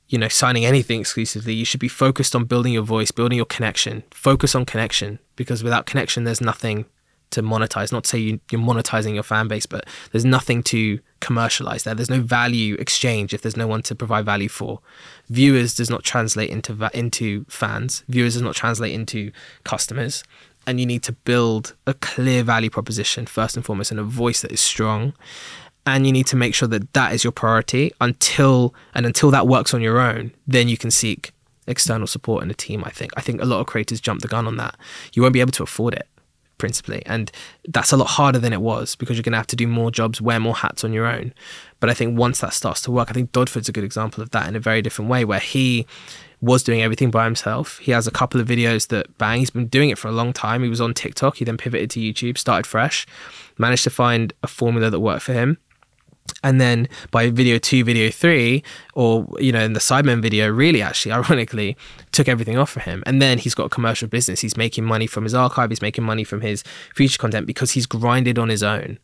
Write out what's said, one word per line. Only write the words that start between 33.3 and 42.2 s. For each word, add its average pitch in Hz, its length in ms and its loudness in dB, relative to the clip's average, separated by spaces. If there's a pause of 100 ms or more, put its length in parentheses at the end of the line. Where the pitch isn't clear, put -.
a - 60 -4
lot 117 140 2
of 123 60 -4
creators 113 340 -4
jump - 200 -4
the - 80 -6
gun 113 200 -2
on 113 80 -4
that. 117 200 -8 (360)
You 117 100 2
won't 127 120 6
be 123 60 4
able 127 120 4
to - 100 -2
afford 113 320 -2
it, - 120 -8 (520)
principally. - 480 -6
And 110 260 -4 (340)
that's - 260 0
a 143 40 6
lot 127 120 4
harder 139 300 4
than 117 140 0
it 95 80 -2
was, 113 340 -2
because 120 220 -4
you're 113 60 -2
gonna 113 160 0
have 110 100 -2
to 127 80 -4
do 120 100 0
more 117 240 2
jobs, 113 300 -2
wear 117 180 2
more 113 160 0
hats - 300 -4
on 113 80 -2
your 113 140 0
own. 120 260 -4 (480)
But 113 80 2
I 117 60 4
think 117 240 0
once 120 220 2